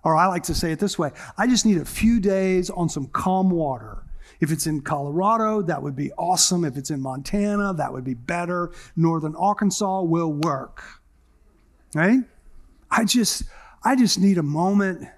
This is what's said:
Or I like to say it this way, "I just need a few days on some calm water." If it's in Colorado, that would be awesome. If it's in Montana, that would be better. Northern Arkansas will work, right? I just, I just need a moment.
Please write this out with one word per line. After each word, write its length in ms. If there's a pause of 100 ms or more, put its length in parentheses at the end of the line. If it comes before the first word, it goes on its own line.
Or 80
I 120
like 160
to 120
say 160
it 80
this 180
way, 140 (260)
"I 100
just 180
need 140
a 40
few 380
days 480
on 180
some 200
calm 420
water." 560 (340)
If 140
it's 120
in 140
Colorado, 840
that 200
would 140
be 160
awesome. 500
If 140
it's 120
in 120
Montana, 720
that 180
would 140
be 80
better. 580 (240)
Northern 400
Arkansas 680
will 280
work, 500 (1120)
right? 280 (680)
I 140
just, 400 (400)
I 140
just 200
need 200
a 60
moment. 760